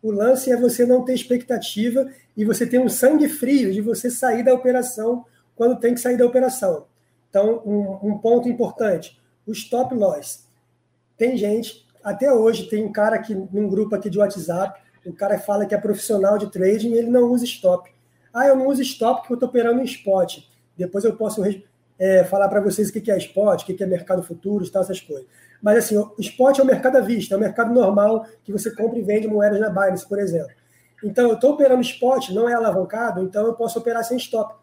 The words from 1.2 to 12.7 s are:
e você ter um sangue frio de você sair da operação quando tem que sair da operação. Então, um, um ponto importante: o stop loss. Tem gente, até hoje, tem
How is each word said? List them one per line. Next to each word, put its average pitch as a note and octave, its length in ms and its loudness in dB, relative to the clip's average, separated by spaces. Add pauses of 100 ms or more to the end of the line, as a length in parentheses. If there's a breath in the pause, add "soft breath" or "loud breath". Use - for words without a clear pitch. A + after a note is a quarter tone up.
e G#3+ 80 -2
você A#3 240 0
ter B3 120 2
um B3+ 100 2
sangue D4+ 400 2
frio B3 420 0
de G3 80 -2
você A3+ 300 -4
sair A#3+ 340 -2
da B3+ 100 6
operação B3 720 -2 (300 soft breath)
quando A#3+ 240 0
tem A#3+ 140 2
que A#3+ 80 -4
sair B3 160 0
da B3 80 4
operação. B3 640 0 (420)
Então, G#3+ 360 0
um, G3+ 440 -4
um G#3 80 -4
ponto A#3+ 320 2
importante: G#3 720 -4 (260)
o G#3+ 60 -8
stop B3 420 -4
loss. F#3+ 500 -2 (680)
Tem B3 220 0
gente, G#3 500 -4 (160)
até G#3+ 300 0
hoje, A3+ 340 2
tem G#3+ 160 -4